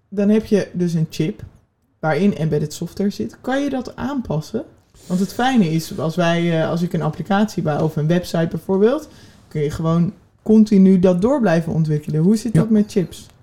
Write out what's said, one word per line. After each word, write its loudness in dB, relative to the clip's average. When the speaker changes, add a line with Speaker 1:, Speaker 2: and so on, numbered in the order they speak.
Speaker 1:
Dan -2
heb 4
je 0
dus -2
een 0
chip -6
waarin 0
embedded -2
software -6
zit. -8
Kan -4
je -2
dat -8
aanpassen? -6
Want -2
het -4
fijne 2
is, -4
als -4
wij, 0
eh, -2
als -2
ik -4
een -2
applicatie -2
bouw -2
of -2
een 0
website 0
bijvoorbeeld, 0
kun -6
je -2
gewoon 0
continu 6
dat 4
door 2
blijven 0
ontwikkelen. -2
Hoe 4
zit -6
Speaker 2:
Ja. 4
Speaker 1:
dat 2
met 2
chips? -4